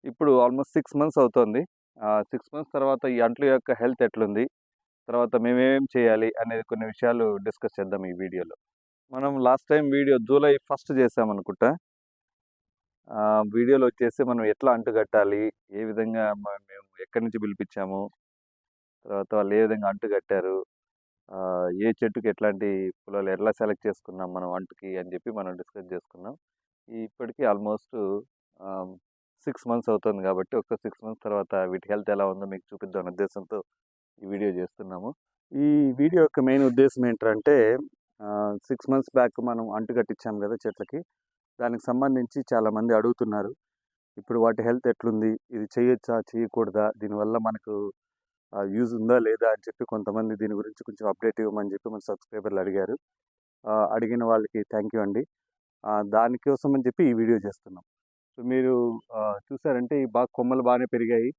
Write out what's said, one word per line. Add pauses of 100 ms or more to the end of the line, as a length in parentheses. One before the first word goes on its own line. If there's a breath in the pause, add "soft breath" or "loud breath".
ఇప్పుడు
almost
సిక్స్
మంత్స్
అవుతోంది. (340)
ఆ,
సిక్స్
మంత్స్
తర్వాత
ఈ
అంట్ల
యొక్క
హెల్త్
ఎట్లుంది, (600)
తర్వాత
మేమేం (100)
చేయాలి
అనేది
కొన్ని
విషయాలు
డిస్కస్
చేద్దాం
ఈ
వీడియోలో. (560)
మనం
లాస్ట్
టైమ్
వీడియో
జూలై
ఫస్ట్
చేసామనుకుంటా. (1300)
ఆ, (100)
వీడియోలో
వచ్చేసి
మనం
ఎట్లా
అంటు
కట్టాలి, (200)
ఏ
విధంగా
మ-, (100)
మేము
ఎక్కడి
నుంచి
పిలిపించాము, (960)
తర్వాత
వాళ్ళు
ఏ
విధంగా
అంటు
కట్టారు, (680)
ఆ, (140)
ఏ (120)
చెట్టుకి
ఎట్లాంటి
పుల్లలు
ఎట్లా
సెలెక్ట్
చేసుకున్నాం
మనం
అంటుకి
అని
చెప్పి
మనం
డిస్కస్
చేసుకున్నాం. (540)
ఈ
ఇప్పటికీ
almost, (380)
ఆ, (520)
సిక్స్
మంత్స్
అవుతుంది
కాబట్టి,
ఒక
సిక్స్
మంత్స్
తర్వాత
వీటి
హెల్త్
ఎలా
ఉందో
మీకు
చూపిద్దాం
అనే
ఉద్దేశంతో (600)
ఈ
వీడియో
చేస్తున్నాము. (400)
ఈ
వీడియో
యొక్క
మెయిన్
ఉద్దేశం
ఏంటంటే, (440)
ఆ,
సిక్స్
మంత్స్
బ్యాక్
మనం
అంటు
కట్టించాం
కదా (120)
చెట్లకి, (600)
దానికి
సంబంధించి (100)
చాలామంది
అడుగుతున్నారు, (640)
ఇప్పుడు
వాటి
హెల్త్
ఎట్లుంది, (120)
ఇది (120)
చేయొచ్చా (140)
చేయకూడదా,
దీనివల్ల
మనకు, (640)
ఆ,
యూజ్
ఉందా
లేదా
అని
చెప్పి
కొంతమంది
దీని
గురించి
కొంచెం
అప్‌డేట్
ఇవ్వమని
చెప్పి
మన
సబ్స్క్రైబర్లు
అడిగారు. (720)
ఆ,
అడిగిన
వాళ్ళకి
థ్యాంక్
యూ
అండి. (600)
ఆ,
దానికోసం
అని
చెప్పి
ఈ
వీడియో
చేస్తున్నాం. (560)
So,
మీరు, (140)
ఆ, (140)
చూసారంటే
ఈ
బాగా
కొమ్మలు
బాగానే
పెరిగాయి.